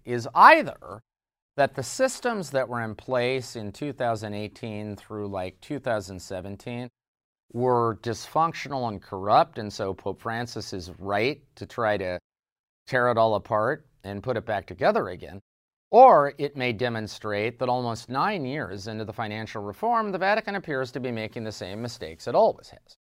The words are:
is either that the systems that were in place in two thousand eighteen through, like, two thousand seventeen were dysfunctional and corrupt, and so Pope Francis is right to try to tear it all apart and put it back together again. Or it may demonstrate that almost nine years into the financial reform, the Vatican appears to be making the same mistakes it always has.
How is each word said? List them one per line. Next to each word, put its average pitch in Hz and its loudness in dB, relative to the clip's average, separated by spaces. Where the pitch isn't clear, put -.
is 120 -4
either 196 6
that 139 2
the 139 -4
systems 220 -2
that 131 0
were 120 -4
in 110 -6
place 127 -2
in 104 -8
two 143 -8
thousand 110 -2
eighteen 104 -8
through, 104 -10
like, 92 -6
two 147 -8
thousand 98 -4
seventeen 101 -10
were 120 2
dysfunctional 139 -2
and 98 -6
corrupt, 110 2
and 104 -6
so 98 -4
Pope 98 -8
Francis 117 -6
is 90 -10
right 104 0
to - -14
try 107 0
to 90 -4
tear 123 2
it 113 2
all 113 6
apart 117 -2
and 101 -8
put 127 -2
it 104 -4
back 101 -4
together 170 0
again. 90 -12
Or 190 10
it 143 -4
may 123 0
demonstrate 110 -4
that 127 0
almost 120 -4
nine 160 -2
years 104 -8
into 110 -6
the 107 -8
financial 107 -6
reform, 214 -2
the 180 -2
Vatican 202 0
appears 131 -4
to 139 -8
be 123 -4
making 110 -6
the 107 -6
same 101 -10
mistakes 90 -10
it 120 -2
always 190 0
has. - -20